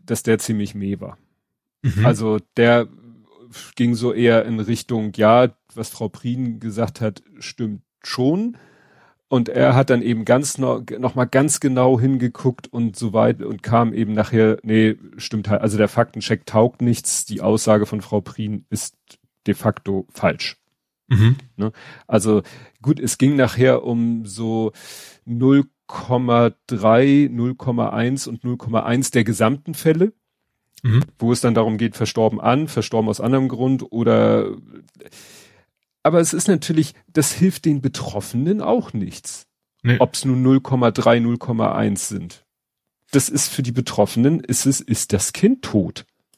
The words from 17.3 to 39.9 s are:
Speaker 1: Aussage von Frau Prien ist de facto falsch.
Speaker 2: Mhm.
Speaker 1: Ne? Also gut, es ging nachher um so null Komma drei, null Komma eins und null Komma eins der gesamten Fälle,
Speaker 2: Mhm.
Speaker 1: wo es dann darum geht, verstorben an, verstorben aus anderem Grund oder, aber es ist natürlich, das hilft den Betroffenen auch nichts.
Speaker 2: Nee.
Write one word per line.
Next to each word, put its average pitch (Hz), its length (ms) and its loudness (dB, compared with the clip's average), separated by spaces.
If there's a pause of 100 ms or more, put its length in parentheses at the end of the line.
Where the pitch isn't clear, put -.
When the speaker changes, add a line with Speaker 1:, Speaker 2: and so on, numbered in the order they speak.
Speaker 1:
Aussage 107 420 2
von 104 160 -6
Frau 101 220 -4
Prien 107 480 -10
ist - 260 -10 (500)
de 101 80 0
facto 98 560 -4
falsch. - 460 -4 (520)
Speaker 2:
Mhm. 117 280 4 (200)
Speaker 1:
Ne? 107 160 -4 (340)
Also 107 360 2 (380)
gut, 147 200 0
es - 180 -6
ging 139 180 4
nachher 123 480 2
um 117 400 -2
so 110 480 -4 (540)
null 131 380 4 (220)
Komma 120 640 0 (140)
drei, 127 640 4
null 120 240 -4
Komma 120 360 -4
eins 120 360 -2
und 117 180 -10
null 123 120 -4
Komma 113 280 -4
eins 123 260 -2
der 117 140 2
gesamten 120 500 -2
Fälle, 165 380 0 (720)
Speaker 2:
Mhm. 120 220 2 (140)
Speaker 1:
wo 117 140 2
es 117 80 0
dann 117 140 2
darum 110 240 2
geht, 113 180 -2
verstorben 110 440 0
an, 135 260 0
verstorben 110 420 -2
aus 107 120 -4
anderem 131 280 0
Grund 127 440 -2
oder, 110 640 2 (1500)
aber 156 180 2
es 165 120 0
ist 170 160 -2
natürlich, 160 460 0 (140)
das - 240 0
hilft - 340 0
den 143 160 0
Betroffenen 131 800 -4
auch - 320 -2
nichts. - 520 -10 (360)
Speaker 2:
Nee. 123 160 2